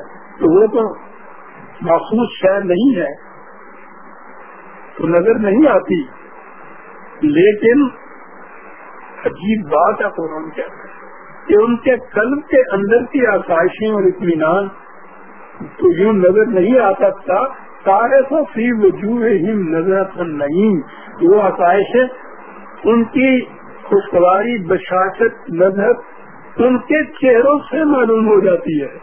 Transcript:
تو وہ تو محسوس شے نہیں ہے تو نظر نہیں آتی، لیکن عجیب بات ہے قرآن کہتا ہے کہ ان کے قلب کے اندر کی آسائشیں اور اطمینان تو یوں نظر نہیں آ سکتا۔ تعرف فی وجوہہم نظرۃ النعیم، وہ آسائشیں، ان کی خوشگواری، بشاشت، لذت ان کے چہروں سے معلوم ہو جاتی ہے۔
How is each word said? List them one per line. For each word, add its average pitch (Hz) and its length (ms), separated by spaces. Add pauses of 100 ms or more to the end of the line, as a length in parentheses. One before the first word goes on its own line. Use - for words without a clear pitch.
(380)
تو - 120
وہ 196 220
تو 226 100 (1000)
محسوس 185 520
شے 190 300
نہیں 190 320
ہے 147 160 (1800)
تو - 120
نظر 180 360
نہیں 226 240
آتی، 196 320 (1300)
لیکن 214 560 (1400)
عجیب 185 340 (100)
بات 170 300
ہے 202 160
قرآن 156 340
کہتا - 320
ہے - 100 (540)
کہ - 160
ان 233 220
کے 254 100 (180)
قلب 254 360
کے 269 120 (140)
اندر 202 380
کی 254 160
آسائشیں 185 600
اور 202 140
اطمینان 175 640 (1080)
تو - 100 (100)
یوں 208 180
نظر 190 380
نہیں 202 280
آ 202 180
سکتا۔ 190 440 (420)
تعرف 240 480 (200)
فی 233 260
وجوہہم 208 800 (100)
نظرۃ 185 520
النعیم، 165 600 (420)
وہ 359 200
آسائشیں، 190 640 (800)
ان 226 280
کی 262 180 (540)
خوشگواری، 196 720 (120)
بشاشت، 185 840
لذت 196 440 (600)
ان 254 160 (140)
کے 302 100 (140)
چہروں 262 460 (120)
سے 262 160
معلوم 226 420
ہو 208 120
جاتی 175 420
ہے۔ 127 100 (100)